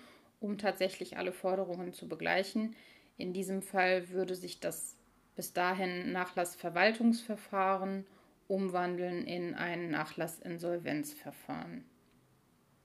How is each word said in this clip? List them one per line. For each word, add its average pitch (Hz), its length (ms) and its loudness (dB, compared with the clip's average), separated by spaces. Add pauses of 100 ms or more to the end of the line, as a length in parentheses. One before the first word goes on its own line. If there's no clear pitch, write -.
(400)
um 208 180 -4
tatsächlich 190 600 0
alle 180 140 0
Forderungen 180 600 0
zu 170 160 -12
begleichen. 175 640 2 (440)
In 180 140 -4
diesem 190 300 -2
Fall 185 480 4
würde 185 240 0
sich 180 260 -10
das - 360 -4 (400)
bis - 160 -8
dahin 180 600 2
Nachlassverwaltungsverfahren 190 1900 2 (420)
umwandeln 180 800 0
in 175 280 -4
ein 175 360 -2
Nachlassinsolvenzverfahren, 165 1900 -4 (1000)